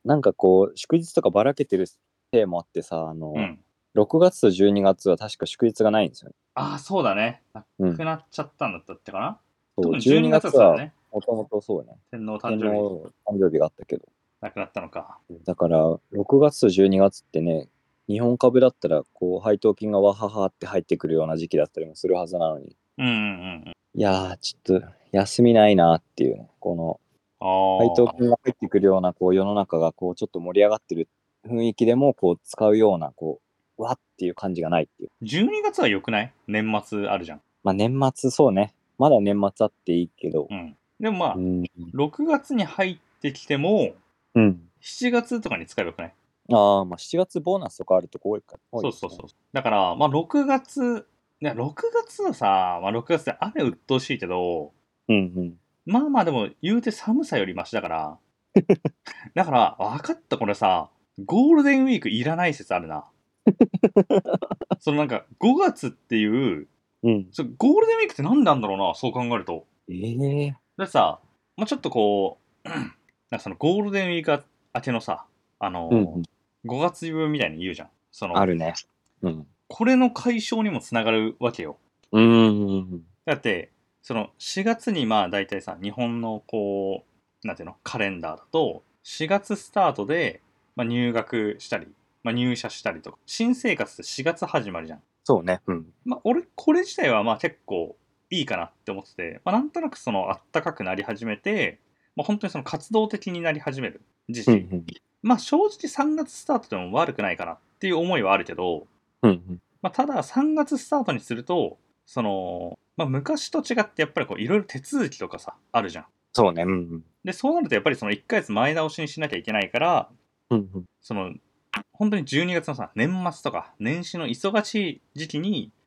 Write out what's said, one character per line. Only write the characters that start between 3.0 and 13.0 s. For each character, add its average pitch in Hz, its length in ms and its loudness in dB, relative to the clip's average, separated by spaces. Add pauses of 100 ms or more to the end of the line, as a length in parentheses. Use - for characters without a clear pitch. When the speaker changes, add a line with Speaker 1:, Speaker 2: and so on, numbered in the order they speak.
Speaker 1:
あ 80 60 -12
の 80 200 -10
ー、 - 40 -6
Speaker 2:
う - 20 -2
ん。 90 200 -8 (340)
Speaker 1:
六 107 240 2
月 180 220 4
と 107 100 6
十 98 200 6
二 101 120 2
月 95 260 2
は 87 80 4
確 - 220 -10
か 101 80 -6
祝 - 200 -2
日 110 180 0
が 107 80 4
な 107 100 4
い 92 40 0
ん - 20 -2
で - 80 -16
す - 80 -20
よ - 60 -20
ね。 - 40 -20 (200)
Speaker 2:
あ 143 200 -6
ー、 147 40 -8
そ 185 240 -4
う - 20 0
だ 101 100 0
ね。 113 280 -4 (360)
Speaker 1:
う 95 80 0
ん。 90 60 2
Speaker 2:
な - 40 -4
く 160 80 -6
な 160 100 -4
っ 156 140 -14
ち - 120 -12
ゃ - 20 -4
っ - 160 -12
た 143 80 -4
ん 104 60 -6
だ 82 80 -14
っ - 40 -20
た 92 100 -16
っ - 60 -20
て - 120 -20
か 95 80 -6
な？ 170 180 -6 (380)
Speaker 1:
そ 95 60 0
う、 - 20 2
Speaker 2:
特 82 100 2
に 123 80 -4
十 143 180 6
二 160 100 2
月 156 260 4
は 92 200 10
ね。 147 160 -6 (200)
Speaker 1:
十 107 60 -2
二 - 20 -8
月 - 80 -12
は 117 80 0
も 107 80 -4
と - 0 -
も - 0 -
と 104 160 -4
そ 95 200 -4
う 60 40 -12
ね。 57 120 -20 (140)
Speaker 2:
天 110 160 -10
皇 107 80 -6
誕 110 220 -4
生 - 0 -
日。 107 60 -2
Speaker 1:
天 107 100 0
皇 101 400 -2 (120)